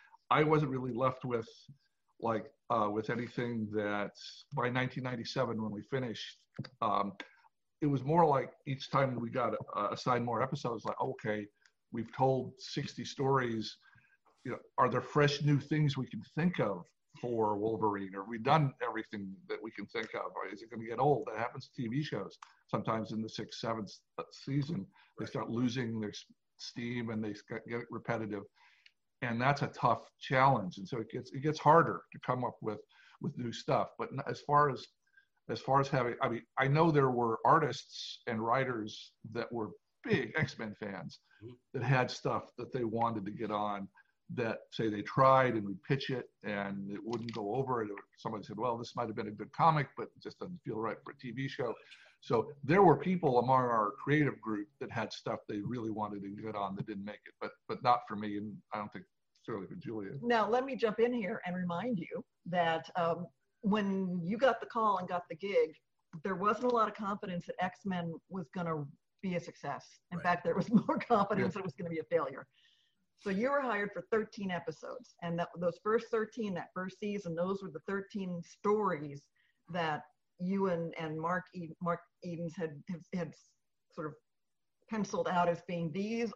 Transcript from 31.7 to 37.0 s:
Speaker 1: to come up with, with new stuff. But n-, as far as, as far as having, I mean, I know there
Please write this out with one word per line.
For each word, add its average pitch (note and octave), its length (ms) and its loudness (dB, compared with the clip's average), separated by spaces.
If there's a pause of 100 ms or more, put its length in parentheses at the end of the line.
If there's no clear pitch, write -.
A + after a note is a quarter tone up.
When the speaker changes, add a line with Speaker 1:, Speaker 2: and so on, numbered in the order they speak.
Speaker 1:
to C#3+ 80 -16
come B2+ 240 -2
up A2 160 -6
with, G#2+ 200 -6 (400)
with - 160 -6
new A#2+ 160 -6
stuff. A2+ 360 0 (100)
But A#2 140 -6
n-, C3 160 -6
as B2 140 -8
far D3 280 6
as, A#2+ 160 -6 (640)
as - 100 -4
far C3+ 200 4
as C3+ 80 2
having, B2 340 2
I C3 60 2
mean, A#2 140 -4 (140)
I C3 120 4
know D#3 240 6
there C3+ 180 6